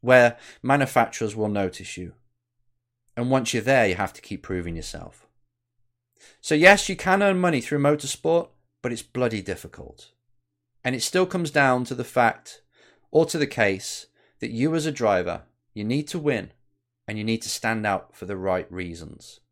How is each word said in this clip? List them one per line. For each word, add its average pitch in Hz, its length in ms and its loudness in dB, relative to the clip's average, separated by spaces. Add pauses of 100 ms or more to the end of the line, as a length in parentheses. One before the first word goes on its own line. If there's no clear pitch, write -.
where 120 360 6 (240)
manufacturers 123 720 0
will 107 120 -2
notice 98 500 -4
you. 92 160 -12 (1000)
And 123 160 -2
once 131 220 0
you're 113 100 0
there, 123 240 4
you 95 80 0
have 95 180 -4
to - 80 -20
keep - 220 -12
proving 87 320 -6
yourself. - 500 -14 (1160)
So - 140 0
yes, 190 340 8
you 190 60 -2
can 190 280 0
earn 196 160 2
money 170 220 2
through 147 180 -4
motorsport, 147 720 0 (320)
but 120 100 -4
it's 113 100 -8
bloody 117 400 -2
difficult. - 680 -12 (720)
And 127 100 -2
it 123 80 -4
still 185 240 0
comes 175 260 -4
down 131 340 2
to 127 100 -8
the 123 80 -6
fact, - 580 -2 (500)
or 160 140 4
to 165 120 -6
the 147 100 0
case, 98 600 -2 (320)
that - 120 -8
you 139 240 0
as 156 100 -2
a 156 60 -2
driver, 98 520 0 (300)
you 104 100 -10
need 135 260 -2
to 180 100 -6
win 139 320 -4 (560)
and 107 100 -8
you 107 60 -6
need 113 180 -2
to - 80 -10
stand 110 360 -4
out 98 300 -4
for - 100 -14
the 98 120 -8
right 92 340 -2
reasons. 85 680 -12 (120)